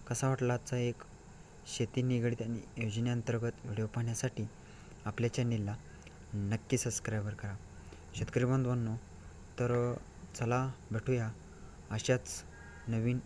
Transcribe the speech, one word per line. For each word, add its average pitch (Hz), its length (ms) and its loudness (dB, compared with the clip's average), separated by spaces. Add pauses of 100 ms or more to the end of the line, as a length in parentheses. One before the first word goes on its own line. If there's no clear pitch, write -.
कसा 120 200 2
वाटला 127 260 4
आजचा 123 220 0
एक 120 260 2 (640)
शेती - 360 2
निगडीत 120 400 4
आणि 113 180 -2 (160)
योजनेअंतर्गत 117 880 2
व्हिडिओ 110 220 0
पाहण्यासाठी 117 600 0 (580)
आपल्या 117 300 2
चॅनेलला 113 420 2 (580)
नक्की 104 440 2
सबस्क्राईबर 107 560 0
करा. 101 220 -4 (580)
शेतकरी - 300 2
बांधवांनो, 123 520 4 (600)
तर 120 360 4 (400)
चला 123 320 2 (240)
भेटूया 113 400 2 (600)
अशाच - 520 2 (460)
नवीन 117 380 4